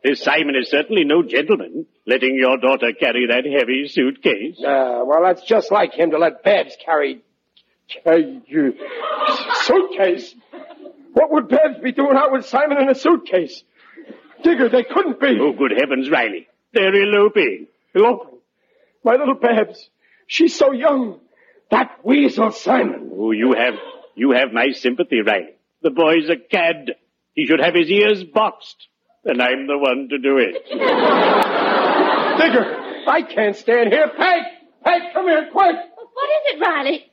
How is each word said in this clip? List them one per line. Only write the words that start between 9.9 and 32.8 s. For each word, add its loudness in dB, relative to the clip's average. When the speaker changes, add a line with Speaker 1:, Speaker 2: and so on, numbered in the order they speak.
Speaker 2:
What 4
would 0
Babs 2
be -4
doing 0
out 2
with -4
Simon 0
in 2
a 4
suitcase? -2
Digger, 2
they 2
couldn't -2
be. 2
Speaker 1:
Oh, 2
good 0
heavens, -2
Riley. -2
They're 2
eloping. 2
Speaker 2:
Eloping? 2
My 4
little 2
Babs. -2
She's 2
so 4
young. -2
That -2
weasel 2
Simon. -2
Speaker 1:
Oh, -2
you 2
have, 0
you 2
have 0
my 0
sympathy, -2
Riley. -2
The 0
boy's 2
a 0
cad. -4
He -2
should 2
have 0
his 2
ears 2
boxed. -4
And -2
I'm -2
the -2
one -2
to -6
do 2
it. 0
Speaker 2:
<laughs> -18
Digger, 2